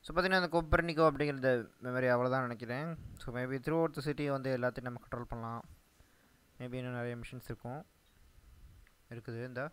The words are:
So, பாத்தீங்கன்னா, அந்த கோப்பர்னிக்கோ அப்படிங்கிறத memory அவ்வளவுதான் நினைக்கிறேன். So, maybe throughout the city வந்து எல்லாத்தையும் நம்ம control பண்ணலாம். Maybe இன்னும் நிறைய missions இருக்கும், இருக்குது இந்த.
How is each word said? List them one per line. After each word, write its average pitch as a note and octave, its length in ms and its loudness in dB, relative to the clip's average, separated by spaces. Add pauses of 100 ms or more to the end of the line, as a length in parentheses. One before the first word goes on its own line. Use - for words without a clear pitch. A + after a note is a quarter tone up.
So, - 100 -14
பாத்தீங்கன்னா, F#3 260 4
அந்த F3 120 0
கோப்பர்னிக்கோ E3 560 4
அப்படிங்கிறத C3+ 420 2 (320)
memory B2+ 300 0
அவ்வளவுதான் B2+ 280 4
நினைக்கிறேன். B2 560 -4 (200)
So, - 180 -10
maybe B2+ 300 -2
throughout D#3+ 300 2
the D3 60 -6
city C#3+ 280 -2
வந்து C3+ 280 0
எல்லாத்தையும் B2 300 -2
நம்ம A#2+ 160 -8
control A#2+ 280 -8
பண்ணலாம். A#2 320 -6 (960)
Maybe B2+ 140 -6
இன்னும் B2+ 260 -4
நிறைய A#2+ 160 -2
missions A#2+ 360 -12
இருக்கும், B2 340 -8 (1200)
இருக்குது A#2 360 -8
இந்த. B2+ 280 -6